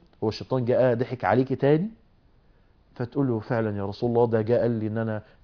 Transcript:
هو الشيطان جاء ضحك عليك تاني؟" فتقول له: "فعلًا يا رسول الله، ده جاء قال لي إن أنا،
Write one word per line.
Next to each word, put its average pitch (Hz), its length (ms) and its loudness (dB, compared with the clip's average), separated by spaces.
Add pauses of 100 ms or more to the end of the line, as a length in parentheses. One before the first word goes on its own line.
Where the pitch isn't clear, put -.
(240)
هو 110 40 2
الشيطان 123 360 -4
جاء 120 300 4
ضحك 120 300 -4
عليك 120 280 2
تاني؟" 151 380 2 (1040)
فتقول 135 340 -2
له: 113 100 0
"فعلًا 110 380 -2
يا 98 100 -4
رسول 110 240 -4
الله، 117 160 4
ده 110 160 2
جاء 117 180 2
قال 120 100 2
لي 110 160 -4
إن 107 120 -4
أنا، 110 240 -4 (220)